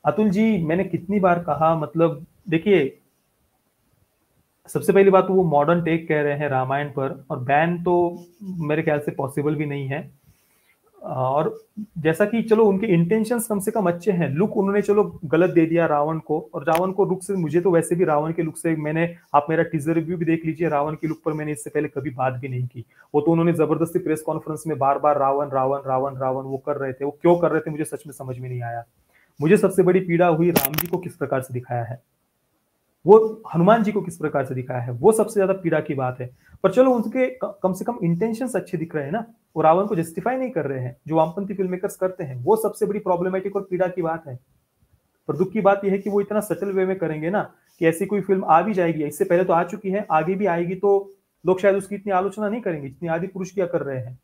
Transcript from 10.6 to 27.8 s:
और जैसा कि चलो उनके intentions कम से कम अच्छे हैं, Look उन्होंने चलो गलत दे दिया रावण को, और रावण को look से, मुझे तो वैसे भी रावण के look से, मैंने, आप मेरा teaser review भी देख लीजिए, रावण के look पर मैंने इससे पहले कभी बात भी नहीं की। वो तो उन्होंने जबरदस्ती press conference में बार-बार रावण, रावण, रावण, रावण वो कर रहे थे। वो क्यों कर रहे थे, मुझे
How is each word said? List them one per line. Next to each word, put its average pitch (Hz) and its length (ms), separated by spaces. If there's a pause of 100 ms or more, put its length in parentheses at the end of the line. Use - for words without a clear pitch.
और 135 600 (340)
जैसा 160 260
कि 220 180
चलो 226 220
उनके 196 220
intentions 220 600
कम 208 120
से 196 120
कम 190 180
अच्छे 175 240
हैं, 165 180
Look 196 260
उन्होंने 196 260
चलो 202 420
गलत 160 260
दे 160 160
दिया 165 200
रावण 151 320
को, 151 360
और 143 100
रावण 175 280
को 190 120
look 185 180
से, 202 120
मुझे 170 260
तो 185 100
वैसे 165 240
भी 175 100
रावण 156 280
के 170 100
look 160 140
से, 165 200
मैंने, 160 400 (180)
आप 147 160
मेरा 160 120
teaser 156 300
review 165 240
भी 165 80
देख 165 200
लीजिए, 160 240
रावण 147 260
के 160 140
look 160 160
पर 160 80
मैंने 151 200
इससे - 180
पहले 151 180
कभी 143 220
बात 127 220
भी 123 160
नहीं 127 180
की। 120 180 (300)
वो 147 60
तो 160 100
उन्होंने 165 220
जबरदस्ती 156 460
press 156 240
conference 156 440
में 151 120
बार-बार 143 400
रावण, 139 320
रावण, 135 360
रावण, 131 300
रावण 131 280
वो 135 140
कर 147 180
रहे 135 160
थे। 139 120
वो 143 180
क्यों 175 160
कर 165 120
रहे 156 100
थे, 165 100
मुझे 151 140